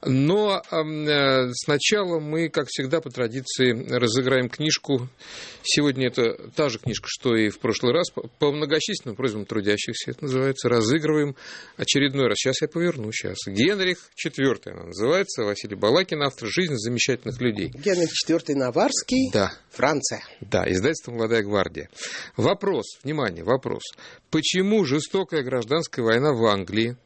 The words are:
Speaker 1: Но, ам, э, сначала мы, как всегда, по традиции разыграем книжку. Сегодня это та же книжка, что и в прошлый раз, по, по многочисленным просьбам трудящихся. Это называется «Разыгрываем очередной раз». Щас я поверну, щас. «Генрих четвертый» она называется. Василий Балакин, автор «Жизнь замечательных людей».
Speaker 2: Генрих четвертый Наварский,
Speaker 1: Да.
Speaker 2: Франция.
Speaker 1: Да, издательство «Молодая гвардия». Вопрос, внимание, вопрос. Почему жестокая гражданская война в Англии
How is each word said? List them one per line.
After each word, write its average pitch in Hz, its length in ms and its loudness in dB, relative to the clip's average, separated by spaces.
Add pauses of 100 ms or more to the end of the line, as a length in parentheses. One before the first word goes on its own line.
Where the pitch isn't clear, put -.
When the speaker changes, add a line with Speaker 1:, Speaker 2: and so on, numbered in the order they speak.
Speaker 1:
Но, 175 640 2
ам, 156 380 -4
э, 135 460 4
сначала 170 680 0
мы, 156 300 -2
как 147 180 -2
всегда, 143 320 -2
по 151 100 -10
традиции 127 640 0 (180)
разыграем 123 600 2
книжку. 143 580 -2 (560)
Сегодня 135 440 2
это 123 480 0
та 151 120 2
же 113 120 -4
книжка, - 280 -6
что - 280 0
и 110 140 4
в - 100 -10
прошлый 117 340 0
раз, 170 160 2
по, - 180 -12 (120)
по 147 120 2
многочисленным 147 640 -2
просьбам 107 300 -2
трудящихся. 104 680 -2
Это 139 140 -8
называется 131 420 0
«Разыгрываем 143 720 2 (400)
очередной 139 500 2
раз». 104 100 2
Щас 131 260 0
я 156 40 -2
поверну, 151 460 -2
щас. 98 240 -6 (100)
«Генрих 180 680 0
четвертый» 135 580 -2
она 90 140 -14
называется. 123 560 0
Василий 104 320 -4
Балакин, 147 460 2
автор 131 280 -4
«Жизнь 160 260 0
замечательных 117 640 -2
людей». 104 300 0
Speaker 2:
Генрих 170 420 0
четвертый 160 440 0
Наварский, 190 760 0
Speaker 1:
Да. 98 220 2 (160)
Speaker 2:
Франция. 131 520 0 (200)
Speaker 1:
Да, 95 260 0
издательство 120 440 0
«Молодая 113 320 0
гвардия». 101 460 -2 (460)
Вопрос, 165 680 0
внимание, 120 400 -2
вопрос. 120 400 -2 (480)
Почему 190 520 2
жестокая 151 600 -2
гражданская 127 600 -2
война 120 300 4
в 113 120 2
Англии 104 600 0